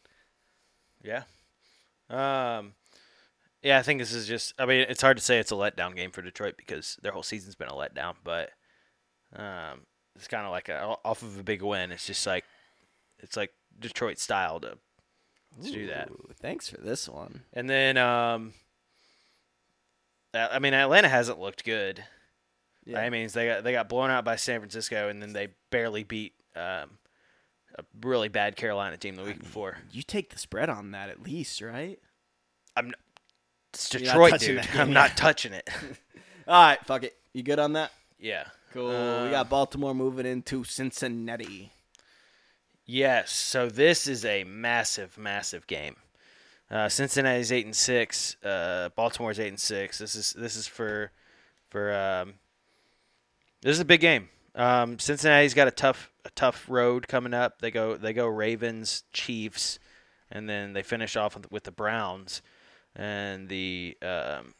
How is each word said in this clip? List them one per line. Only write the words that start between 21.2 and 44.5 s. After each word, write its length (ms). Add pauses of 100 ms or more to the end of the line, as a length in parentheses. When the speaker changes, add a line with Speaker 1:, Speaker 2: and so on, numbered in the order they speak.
Speaker 1:
looked 260
good. 380 (840)
Speaker 2:
Yeah. 140
Speaker 1:
I 100
mean, 240
they 140
got, 180
they 80
got 160
blown 200
out 140
by 140
San 240
Francisco, 480
and 120
then 120
they 160 (200)
barely 340
beat, 320 (200)
um, 420 (800)
a 60 (200)
really 260
bad 260
Carolina 400
team 200
the 80
week 80
Speaker 2:
I 20
mean, 60
Speaker 1:
before. 380 (140)
Speaker 2:
you 120
take 260
the 100
spread 300
on 220
that 180
at 140
least, 380
right? 380 (800)
Speaker 1:
I'm 100
n-, 60 (800)
it's 200
Speaker 2:
You're 100
not 80
Speaker 1:
Detroit, 200
Speaker 2:
touching 240
Speaker 1:
dude. 80
Speaker 2:
that 120
Speaker 1:
I'm 120
Speaker 2:
game. 60
Speaker 1:
not 240
touching 360
it. 160 (400)
<laughs> 380
Speaker 2:
All 200
right, 180
fuck 180
it. 140 (160)
You 100
good 160
on 140
that? 180 (260)
Speaker 1:
Yeah. 280 (260)
Speaker 2:
Cool. 180
We 40
Speaker 1:
Uh, 380
Speaker 2:
got 180
Baltimore 460
moving 300
into 400
Cincinnati. 1080 (1120)
Speaker 1:
Yes. 460
So 380
this 360
is 200
a 180
massive, 760